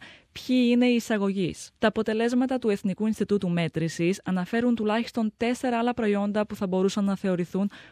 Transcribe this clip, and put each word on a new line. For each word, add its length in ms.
ποιοι 380
είναι 160
οι 100
εισαγωγείς. 760
Τα 80
αποτελέσματα 720
του 100
Εθνικού 360
Ινστιτούτου 440
Μέτρησης 720
αναφέρουν 520
τουλάχιστον 600
τέσσερα 400
άλλα 160
προϊόντα 520
που 100
θα 120
μπορούσαν 360
να 120
θεωρηθούν 560